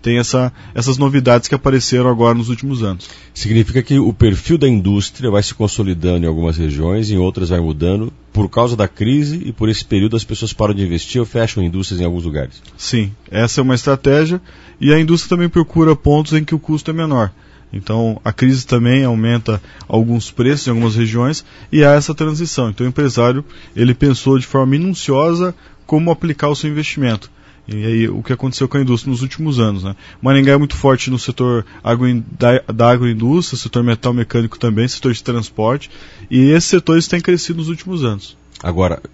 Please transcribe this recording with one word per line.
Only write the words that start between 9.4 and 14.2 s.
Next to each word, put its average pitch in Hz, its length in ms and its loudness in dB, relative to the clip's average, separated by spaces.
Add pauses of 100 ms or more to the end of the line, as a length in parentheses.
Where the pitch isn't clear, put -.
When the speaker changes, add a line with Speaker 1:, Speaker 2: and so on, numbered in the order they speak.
Speaker 2:
e 117 80 -8
por 107 160 -2
esse 107 160 -2
período, 107 320 0
as 110 80 -2
pessoas 110 280 -8
param 104 220 0
de 98 80 -4
investir 87 380 -4
ou 117 40 0
fecham 113 380 -2
indústrias 90 380 -4
em 90 40 -2
alguns 87 200 -4
lugares. 73 360 -8 (160)
Speaker 1:
Sim, 107 360 -4 (180)
essa 117 300 0
é - 20 2
uma 127 140 2
estratégia. 147 680 0 (380)